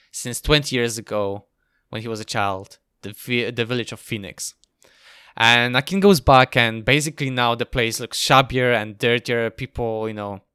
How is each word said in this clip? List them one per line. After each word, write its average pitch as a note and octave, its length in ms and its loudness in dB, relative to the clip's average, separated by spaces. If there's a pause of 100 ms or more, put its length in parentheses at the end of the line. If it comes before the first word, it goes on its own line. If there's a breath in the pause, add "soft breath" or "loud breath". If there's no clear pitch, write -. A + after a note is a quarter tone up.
(120 soft breath)
since - 300 -10
twenty C#3+ 340 0
years A#2 220 -2
ago G#2 480 -6 (440)
when A2+ 120 -10
he A#2 60 -12
was A2+ 120 -8
a G#2+ 60 -12
child, G2 540 -6 (220)
the G2+ 120 -14
vi-, A#2+ 380 -4
the A#2 140 -4
village A#2 260 -6
of A2 80 -14
Phoenix. - 560 -12 (800 soft breath)
And A#2+ 420 4
Akin F3+ 220 -2
goes F#3+ 200 6
back, B2+ 380 6
and A2+ 260 0
basically C#3+ 460 0
now B2 260 0
the A#2 100 -4
place A2+ 340 -2
looks A#2+ 180 -10
shabbier B2+ 560 2
and G#2+ 240 -4
dirtier. A#2 540 0
People, A2+ 560 -6
you A2 80 -8
know G2+ 260 -10 (140)